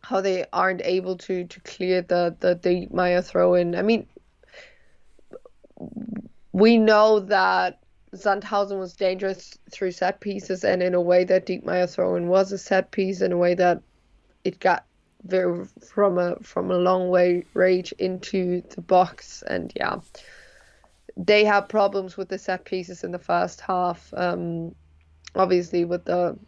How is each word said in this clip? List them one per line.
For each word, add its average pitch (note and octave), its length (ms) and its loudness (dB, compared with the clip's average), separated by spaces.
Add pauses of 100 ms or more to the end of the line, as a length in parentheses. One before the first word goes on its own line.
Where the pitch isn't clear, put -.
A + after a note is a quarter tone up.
how - 180 -2
they F#3+ 320 -2
aren't F#3 320 0
able F#3 320 -2
to, F3+ 280 -6
to - 160 -18
clear F#3 420 -2
the, F3 360 0
the F3+ 160 0
Diekmeier F3+ 680 0
throw F3+ 300 2
in. F3 200 0
I F3 60 -4
mean, G#3+ 260 0 (2500)
we A3 240 6
know G#3+ 440 6
that F#3 600 0 (340)
Sandhausen G3+ 640 -2
was F3+ 160 -10
dangerous F#3+ 640 -4 (120)
through F#3 220 -4
set F#3 280 -4
pieces, G3 440 -8
and F#3 180 2
in F3+ 120 0
a F3+ 60 2
way F3+ 240 4
that F#3 220 2
Diekmeier F3+ 460 -2
throw F3+ 240 0
in F3 120 -4
was F#3+ 240 2
a G3 60 -6
set F#3 320 -2
piece, F#3+ 300 -4
in F#3 120 0
a F3 40 -2
way F3 180 2
that F3 280 2 (600)
it F#3+ 160 -6
got F3+ 240 2 (400)
very F3+ 420 -2 (260)
from G3 260 2
a, F3 180 -2
from F#3 340 -6
a F#3 60 0
long F3+ 320 2
way F3+ 360 2 (100)
range F#3 380 2
into F#3 680 -4 (120)
the F3+ 80 -12
box. - 640 0
And - 280 -6
yeah, - 260 -6 (1160)
they G#3 280 2
had G3+ 240 2
problems G3+ 480 -2
with F#3 120 -10
the F#3 100 -8
set F#3 260 -6
pieces F#3 400 -10
in F3+ 60 -8
the F3 80 -10
first F3 420 -4
half, F3+ 560 -4
um, E3+ 580 -4 (600)
obviously F3+ 500 0
with F3 200 -6
the F3+ 440 -2